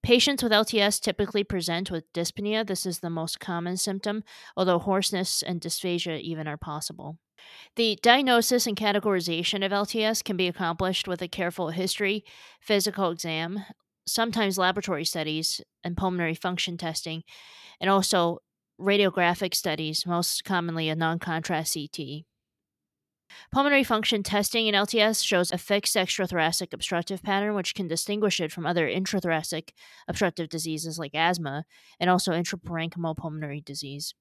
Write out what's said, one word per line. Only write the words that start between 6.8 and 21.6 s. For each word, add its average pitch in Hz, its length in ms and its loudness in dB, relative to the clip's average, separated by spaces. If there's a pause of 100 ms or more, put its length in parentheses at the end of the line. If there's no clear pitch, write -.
The 226 280 2
diagnosis 247 640 6
and 208 100 -2
categorization 196 880 0
of 196 80 0
L 202 120 2
T 220 180 -2
S 220 180 0
can 196 160 -2
be 185 100 2
accomplished 180 600 -2
with 175 140 -4
a 180 60 -6
careful 175 440 -2
history, 190 520 -2 (380)
physical 202 480 0
exam, 170 560 -4 (420)
sometimes 214 520 0
laboratory 185 460 0
studies, 156 540 -2 (240)
and 175 140 -4
pulmonary 180 380 0
function 180 420 -4
testing, 165 460 -6 (560)
and 180 100 2
also 185 500 4 (400)
radiographic 185 760 4
studies, 156 500 -2
most 175 380 0
commonly 170 440 0
a 156 80 0
non-contrast 165 800 -2